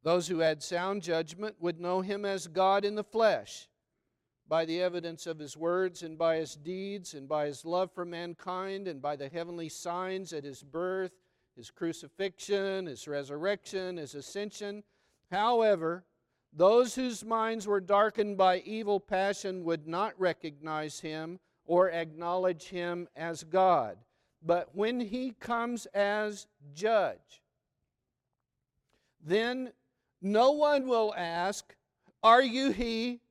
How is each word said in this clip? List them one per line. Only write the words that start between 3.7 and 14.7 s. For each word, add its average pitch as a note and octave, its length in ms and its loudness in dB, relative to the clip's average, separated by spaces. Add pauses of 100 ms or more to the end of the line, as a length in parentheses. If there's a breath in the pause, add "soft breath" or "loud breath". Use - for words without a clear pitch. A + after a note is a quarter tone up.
by E3 200 0
the E3 180 -2
evidence F3 420 -4
of D#3+ 140 -8
his D3 180 -12
words F3 460 0
and D#3+ 120 -10
by E3 200 2
his D#3+ 200 -4
deeds F#3 600 -10
and C#3 120 -14
by D3+ 200 0
his C#3+ 180 -10
love F3+ 260 -2
for F3+ 140 -8
mankind F#3 800 -8
and D3 140 -8
by D3 140 -4
the C3+ 140 -10
heavenly E3+ 400 -8
signs F#3 640 -6
at D3+ 120 -8
his C#3 180 -14
birth, F3+ 560 -4 (360)
his A#2 160 -20
crucifixion, F#3+ 1160 -4
his D3 240 -12
resurrection, F3 880 -4
his D3+ 180 -10
ascension. G#3 680 -10 (440)